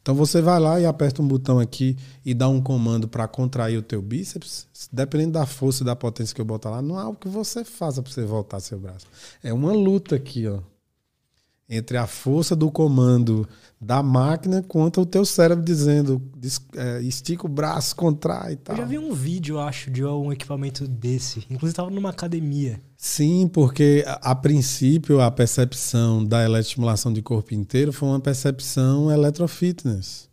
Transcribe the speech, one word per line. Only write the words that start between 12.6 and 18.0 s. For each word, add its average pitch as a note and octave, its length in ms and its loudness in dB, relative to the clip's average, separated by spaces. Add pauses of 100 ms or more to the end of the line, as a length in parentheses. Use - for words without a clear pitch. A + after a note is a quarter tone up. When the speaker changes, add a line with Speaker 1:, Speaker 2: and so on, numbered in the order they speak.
Speaker 1:
comando B2 800 4 (320)
da B2 220 0
máquina D#3 600 2
contra E3+ 380 2
o F3+ 60 4
teu F#3+ 180 2
cérebro E3+ 400 4
dizendo, D3 560 2 (160)
"Des-, C3 240 -8 (160)
é, B2 260 -4
estica E3 440 -6
o - 20 -4
braço, D3+ 480 -2
contrai" D3+ 580 -2